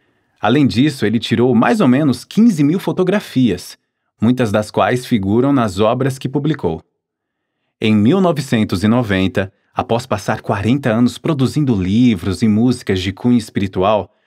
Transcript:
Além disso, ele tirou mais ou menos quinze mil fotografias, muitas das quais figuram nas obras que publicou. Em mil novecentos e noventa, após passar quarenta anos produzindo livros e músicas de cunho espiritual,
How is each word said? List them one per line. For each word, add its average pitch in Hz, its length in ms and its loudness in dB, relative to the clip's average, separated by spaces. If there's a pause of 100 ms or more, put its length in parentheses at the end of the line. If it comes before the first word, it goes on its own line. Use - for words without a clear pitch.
(380)
Além 127 280 2
disso, 120 400 0
ele 107 120 -2
tirou 120 360 0
mais 220 260 2
ou 156 80 4
menos 131 340 2
quinze 202 400 2
mil 151 160 2
fotografias, 175 1000 -2 (420)
muitas 120 320 0
das 107 180 -2
quais 110 360 0
figuram 117 480 0
nas 107 260 0
obras 127 380 0
que - 100 -8
publicou. 135 540 -4 (960)
Em 110 160 2
mil 127 240 4
novecentos 135 640 -2
e 104 40 2
noventa, 98 600 0 (220)
após 113 320 -4
passar 107 380 -6
quarenta 117 500 -2
anos 120 240 0
produzindo 135 580 -2
livros 98 680 0
e 117 40 2
músicas 110 540 0
de 95 100 -4
cunho 123 280 0
espiritual, 98 720 -2 (140)